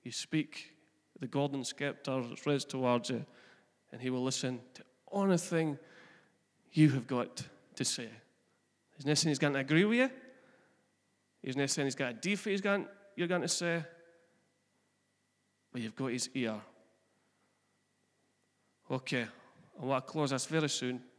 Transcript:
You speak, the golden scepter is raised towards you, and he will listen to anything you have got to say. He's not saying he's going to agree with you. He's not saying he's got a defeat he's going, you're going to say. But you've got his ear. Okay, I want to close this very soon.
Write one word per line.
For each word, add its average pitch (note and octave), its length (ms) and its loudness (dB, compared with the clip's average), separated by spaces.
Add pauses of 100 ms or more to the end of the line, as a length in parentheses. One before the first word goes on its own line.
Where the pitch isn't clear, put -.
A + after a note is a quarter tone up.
You B2 80 -10
speak, - 600 -4 (480)
the C3 80 -6
golden C#3 340 0
scepter C3 680 -4
is - 120 -14
raised C#3+ 260 2
towards B2 400 2
you, B2 140 -2 (680)
and A#2 80 -12
he B2+ 100 -2
will B2+ 140 -2
listen B2+ 360 -2 (140)
to - 80 -20 (340)
anything E3 640 2 (960)
you D#3 180 8
have B2+ 160 0
got - 400 -2 (300)
to C3 80 -2
say. A#2+ 240 -4 (880)
He's C#3 100 -8
not D3 100 4
saying D#3 140 4
he's C#3 80 2
going C#3+ 140 2
to C#3+ 80 0
agree D#3+ 240 6
with A3 120 4
you. B3+ 140 4 (1300)
He's B2+ 160 -6
not C#3 140 0
saying C#3+ 160 0
he's B2+ 80 0
got C3 160 -2
a A#2+ 40 -8
defeat G3 360 -2
he's G3 100 0
going, G3+ 280 0 (260)
you're E3+ 140 -2
going F3 140 2
to E3+ 60 -2
say. E3+ 360 0 (1900)
But B2 100 -8
you've A2+ 140 -6
got C3 160 -2
his A#2+ 240 -4
ear. A2+ 260 -2 (2250)
Okay, B2+ 340 -2 (560)
I - 40 -10
want C3 200 0
to - 60 -16
close D3 200 0
this C3+ 160 -2
very D#3 220 0
soon. B2+ 320 -4 (180)